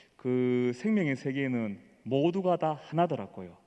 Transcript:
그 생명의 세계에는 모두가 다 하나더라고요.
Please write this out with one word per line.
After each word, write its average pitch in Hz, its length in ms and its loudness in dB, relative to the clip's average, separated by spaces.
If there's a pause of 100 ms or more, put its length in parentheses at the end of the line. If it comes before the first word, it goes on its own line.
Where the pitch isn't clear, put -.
(160)
그 123 600 2
생명의 190 400 2
세계에는 127 640 -2 (240)
모두가 170 540 2
다 156 260 -2
하나더라고요. 113 720 -2 (100)